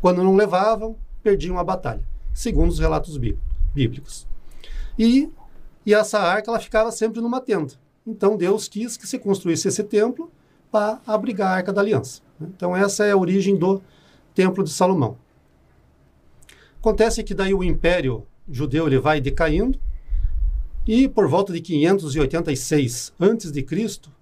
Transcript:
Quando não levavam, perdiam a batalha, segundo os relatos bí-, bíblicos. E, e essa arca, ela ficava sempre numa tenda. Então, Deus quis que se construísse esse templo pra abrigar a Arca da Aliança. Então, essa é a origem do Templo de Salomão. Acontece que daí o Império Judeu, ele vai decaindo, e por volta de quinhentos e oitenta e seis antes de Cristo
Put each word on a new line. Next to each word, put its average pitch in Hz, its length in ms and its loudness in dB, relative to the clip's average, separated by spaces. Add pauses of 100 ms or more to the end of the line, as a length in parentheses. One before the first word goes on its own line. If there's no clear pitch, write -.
Quando 180 220 4
não 190 140 6
levavam, 208 580 2 (280)
perdiam 185 360 0
a 175 60 -2
batalha, 180 380 -4 (320)
segundo 170 360 2
os 160 80 -2
relatos 156 380 0
bí-, 110 220 -2 (340)
bíblicos. - 540 -4 (720)
E, 254 320 4 (560)
e 208 80 4
essa 214 240 2
arca, 202 320 0
ela 220 100 -2
ficava 220 320 0
sempre 220 300 -4
numa 240 180 -2
tenda. 180 320 -4 (340)
Então, 214 300 0
Deus 196 320 0
quis 226 300 -8
que - 80 -16
se 262 120 -8
construísse 185 500 -2
esse 190 140 -4
templo 233 480 -2 (400)
pra 214 360 0
abrigar 214 420 -2
a 185 60 2
Arca 185 180 -2
da 196 80 0
Aliança. 202 400 -2 (180)
Então, 180 380 -6
essa 202 300 2
é 208 60 4
a 202 40 4
origem 190 400 2
do 190 240 2 (540)
Templo 190 280 2
de 156 80 -2
Salomão. 180 460 2 (1600)
Acontece 220 460 2
que - 80 -8
daí 190 220 0
o 180 100 0
Império 156 640 0 (200)
Judeu, 147 400 -2
ele 135 120 4
vai 151 240 2
decaindo, 165 560 0 (1080)
e 247 220 4
por 220 180 2
volta 190 240 2
de 170 120 -6
quinhentos 160 520 0
e 156 60 0
oitenta 160 320 0
e 127 60 -2
seis - 600 -2
antes 196 320 2
de 139 120 -6
Cristo 170 600 -6